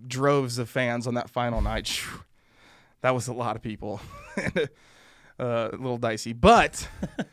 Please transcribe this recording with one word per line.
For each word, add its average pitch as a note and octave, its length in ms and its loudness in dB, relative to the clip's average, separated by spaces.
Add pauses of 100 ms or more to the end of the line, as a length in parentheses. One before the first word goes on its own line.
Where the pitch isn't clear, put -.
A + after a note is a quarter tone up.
droves C3 500 2
of A#2 100 -2
fans A#2+ 380 -2
on A#2+ 80 -2
that - 160 -4
final A#2+ 300 0
night. A2 260 0
Phew, - 360 -6 (800)
that B2+ 120 4
was B2 140 -2
a B2 40 -4
lot A#2 240 -4
of A2 60 -12
people. G#2 380 -8 (360)
<laughs> - 140 -4 (880)
Uh, A#2 320 -2
a - 40 -6
little B2 220 -4
dicey, A2+ 360 -2
but E3 520 6 (460)